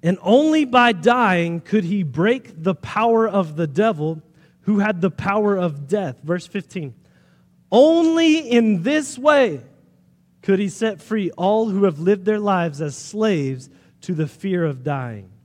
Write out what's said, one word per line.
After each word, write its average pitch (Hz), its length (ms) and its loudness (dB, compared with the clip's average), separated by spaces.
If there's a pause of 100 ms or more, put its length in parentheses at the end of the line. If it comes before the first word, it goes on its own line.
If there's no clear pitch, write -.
"And 175 180 0
only 302 440 4
by 240 260 4
dying 175 680 2
could 208 220 0
he 185 200 -2
break 160 580 -2
the 175 140 -2
power 226 520 0
of 180 280 -2
the 165 100 -2
devil, 160 560 -2 (400)
who 202 180 0
had 196 220 0
the 185 80 2
power 202 480 -2
of 147 300 -4
death." 170 340 -4
Verse 170 240 -6
fifteen. 165 480 -10 (760)
"Only 320 680 4
in 233 460 2
this 294 340 -2
way 247 460 2 (800)
could 196 160 0
he 202 100 -2
set 208 320 -6
free 208 300 -6
all 214 380 -2
who 196 160 0
have 170 120 0
lived 185 280 0
their 214 140 0
lives 170 420 -2
as 151 140 -6
slaves 151 720 -4 (320)
to 185 120 -6
the 156 140 -4
fear 185 360 -4
of 135 200 -6
dying. 120 460 -8 (160)